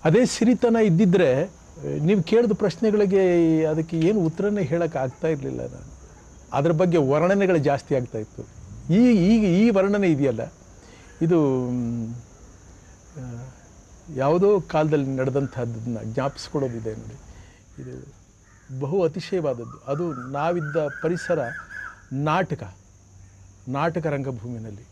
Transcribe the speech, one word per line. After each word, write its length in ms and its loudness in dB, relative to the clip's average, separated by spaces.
ಅದೇ 220 4
ಸಿರಿತನ 500 2
ಇದ್ದಿದ್ರೆ, 680 4
ನೀವು 240 2
ಕೇಳಿದ 320 2
ಪ್ರಶ್ನೆಗಳಿಗೆ 1080 2
ಅದಕ್ಕೆ 340 -2
ಏನು 200 2
ಉತ್ತರನೇ 420 0
ಹೇಳಕ್ 340 -2
ಆಗ್ತಾ 320 -4
ಇರ್ಲಿಲ್ಲ 340 -4
ನಾನು. 340 -14
ಅದ್ರ 180 2
ಬಗ್ಗೆ 260 2
ವರ್ಣನೆಗಳು 600 2
ಜಾಸ್ತಿ 380 0
ಆಗ್ತಾ 220 -4
ಇತ್ತು. 480 -14
ಈ, 180 6
ಈಗ 320 4
ಈ 260 4
ವರ್ಣನೆ 380 2
ಇದೆಯಲ್ಲ, 440 0
ಇದು, 480 2
ಮ್, 440 -4
ಆ, 280 -12
ಯಾವುದೋ 460 2
ಕಾಲದಲ್ಲಿ 540 0
ನಡೆದಂಥದ್ದನ್ನ 880 -4
ಜ್ಞಾಪಿಸ್ಕೊಳ್ಳೋದಿದೆ 920 -6
ನೋಡಿ. 240 -16
ಇದು 440 -18
ಬಹು 240 0
ಅತಿಶಯವಾದದ್ದು. 840 -4
ಅದು 260 -4
ನಾವಿದ್ದ 720 -4
ಪರಿಸರ 360 -2
ನಾಟಕ, 640 -2
ನಾಟಕ 380 -2
ರಂಗಭೂಮಿನಲ್ಲಿ. 880 -8